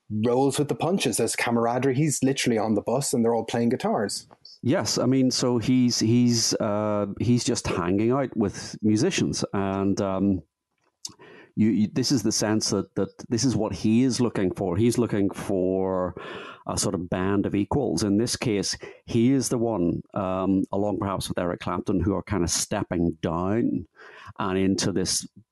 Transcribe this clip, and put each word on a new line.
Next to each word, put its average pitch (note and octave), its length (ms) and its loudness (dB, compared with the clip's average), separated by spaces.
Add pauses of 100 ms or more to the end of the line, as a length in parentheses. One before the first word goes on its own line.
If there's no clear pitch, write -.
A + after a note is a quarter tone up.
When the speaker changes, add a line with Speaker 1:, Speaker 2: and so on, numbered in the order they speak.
Speaker 1:
rolls A#2+ 500 2
with C#3+ 80 0
the C3+ 80 -2
punches. C#3+ 400 0
There's A2+ 220 -2
camaraderie. A#2+ 580 0
He's D3 260 0
literally C3 360 2
on G#2+ 180 0
the G2+ 60 0
bus C3+ 320 -2
and A#2+ 100 2
they're A#2 100 4
all A2+ 120 0
playing A#2+ 240 0
guitars. B2+ 580 -2 (340)
Speaker 2:
Yes, B2 360 0
I - 80 0
mean, C3 260 4
so B2 280 0
he's, B2 380 4
he's, A#2 580 4
uh, G#2 500 0 (160)
he's A#2+ 240 2
just - 200 -2
hanging G2 460 2
out C3 240 -2
with - 460 -2
musicians, G#2+ 720 2
and, G2 480 0
um, F#2+ 420 0 (1120)
you, G#2+ 140 4
you, G#2 240 2
this C3 180 0
is B2+ 100 2
the G#2 120 0
sense G#2+ 380 0
that, G2 240 -2
that G2 160 -2 (180)
this A#2 160 0
is A#2 100 2
what G#2 160 -2
he A2 320 2
is B2 160 0
looking G#2 320 0
for. F2+ 240 -2
He's A2+ 220 2
looking G#2+ 320 2
for F#2 840 -2 (540)
a G2 100 -4
sort G#2 180 -2
of F2 140 -6
band G2 360 0
of G2+ 100 -2
equals. G#2 480 0
In G2+ 140 2
this A#2+ 180 0
case, G2+ 400 -2 (300)
he B2 260 2
is C3+ 160 2
the C3 100 -2
one, A2 440 0 (140)
um, F#2+ 480 0 (100)
along G2 260 0
perhaps G2 300 -2
with - 80 -8
Eric F2 240 -2
Clapton, F2+ 400 -2
who F#2+ 120 2
are F2+ 100 -2
kind F#2+ 200 -2
of E2 60 -2
stepping F2 720 -2
down F#2 640 -2 (520)
and F#2+ 180 -2
into F#2+ 340 0
this F#2 340 -2 (260)